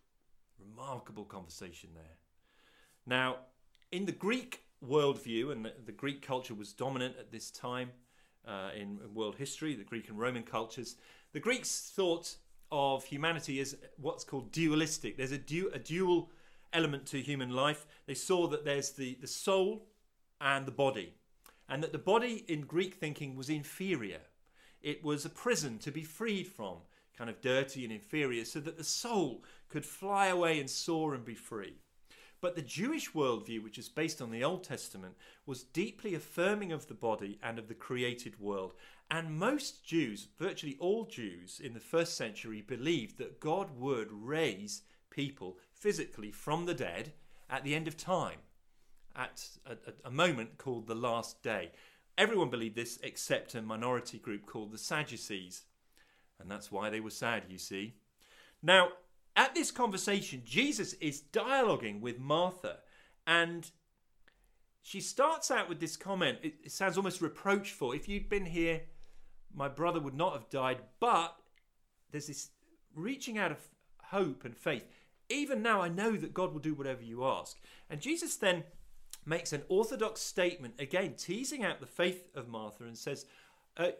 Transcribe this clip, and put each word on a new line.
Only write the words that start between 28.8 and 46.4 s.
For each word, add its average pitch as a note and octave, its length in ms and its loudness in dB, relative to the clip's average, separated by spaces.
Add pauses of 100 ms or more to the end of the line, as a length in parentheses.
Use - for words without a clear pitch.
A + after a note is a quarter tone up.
soul F3+ 600 0 (260)
could D3 160 -4
fly G3 400 2
away E3+ 340 6
and C3+ 80 -2
soar D#3 460 0
and A#2+ 100 -6
be A#2 100 -8
free. G2+ 440 -10 (640)
But F3 160 0
the E3+ 60 -2
Jewish F3 500 -2
worldview, A#2 500 2
which G#2+ 160 -12
is A2+ 100 -12
based D#3+ 320 -2
on A#2+ 100 -6
the A#2 140 0
Old F3+ 200 0
Testament, F#2+ 500 -10 (320)
was C3 160 -6
deeply - 520 -4
affirming F3+ 580 0
of D3+ 160 -6
the - 40 -14
body G#2+ 500 0
and A#2 160 -4
of A2 100 -10
the A2+ 60 -10
created B2 640 -2
world. G2 360 -2 (360)
And D#3+ 280 -2
most C4+ 440 2
Jews, A#2+ 460 0 (100)
virtually D#3 400 -4
all G3+ 280 2
Jews F#2 520 -10
in C3+ 140 -8
the A#2 80 -12
first E3 380 2
century, A2 420 -6
believed B2 560 -2
that - 240 -10
God E3+ 380 0
would A#2+ 340 0
raise G#2+ 680 -2 (260)
people C#3 480 -6 (160)
physically E3 580 -2
from E3 360 -2